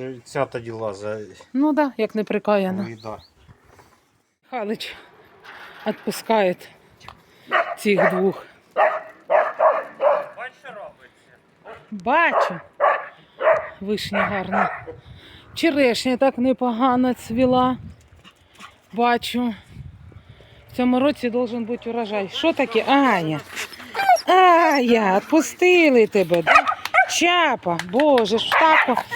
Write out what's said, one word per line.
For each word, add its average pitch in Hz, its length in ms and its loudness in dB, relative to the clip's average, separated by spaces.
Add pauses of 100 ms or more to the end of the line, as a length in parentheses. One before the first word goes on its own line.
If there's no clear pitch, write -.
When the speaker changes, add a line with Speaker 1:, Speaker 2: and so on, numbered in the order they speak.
(240)
Speaker 1:
ця 139 220 -4
тоді 117 240 -10
лазить. 107 840 -10
Speaker 2:
Ну 294 200 0
да, 285 240 -2
як 220 180 -4
не 214 100 -4
прикаяна. 196 640 -2
Speaker 1:
Ой, 113 140 -12
да. 107 160 -12 (1300)
Speaker 2:
Михалич 214 440 -8 (880)
відпускає 208 720 -2 (1200)
цих 196 320 2
двох. 185 360 -2 (1900)
Speaker 1:
Бачиш, 247 260 -16
що 277 60 -20
робиться? 151 680 -20 (540)
Speaker 2:
Бачу. 220 680 0 (1200)
Вишня 196 440 -4
гарна. 185 600 -4 (680)
Черешня 262 640 0
так 269 220 0
непогано 247 760 0
цвіла. 254 640 0 (1120)
Бачу. 240 600 -2 (1160)
В - 40 -12
цьому 247 240 0
році 269 300 0
должен 240 340 -4
бути 233 260 -8
урожай. 208 380 -6
Що 330 240 -2
таке? 254 340 0
Аня. 196 540 2 (840)
Ая, 285 920 4
відпустили 311 880 4
тебе, 175 360 0
да? - 100 0 (580)
Чапа, 311 680 0 (120)
боже, 233 480 2
що - 200 0
таке? 311 440 4 (140)